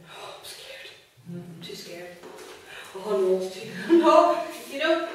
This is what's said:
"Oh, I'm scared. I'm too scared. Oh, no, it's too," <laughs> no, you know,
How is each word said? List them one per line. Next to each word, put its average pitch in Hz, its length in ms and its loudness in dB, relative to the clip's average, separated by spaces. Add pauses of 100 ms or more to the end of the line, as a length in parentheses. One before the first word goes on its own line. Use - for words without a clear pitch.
"Oh, - 300 -16
I'm - 60 -20
scared. - 440 -16 (420)
I'm 175 300 -14
too 202 140 -14
scared. 175 400 -14 (800)
Oh, 196 220 -2
no, 185 280 4
it's 185 100 -8
too," - 140 -12 (100)
<laughs> - 100 -4 (100)
no, 330 440 8 (280)
you 277 80 -6
know, 330 360 2